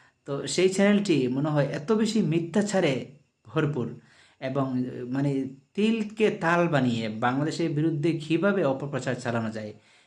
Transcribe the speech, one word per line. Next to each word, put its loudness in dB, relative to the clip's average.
তো -6
সেই 2
চ্যানেলটি 4
মনে 0
হয় 2
এত -4
বেশি 2
মিথ্যাচারে 0
ভরপুর -2
এবং, -2
মানে, -2
তিলকে 0
তাল 2
বানিয়ে 0
বাংলাদেশের -2
বিরুদ্ধে 0
কীভাবে 0
অপপ্রচার -2
চালানো -2
যায়, -10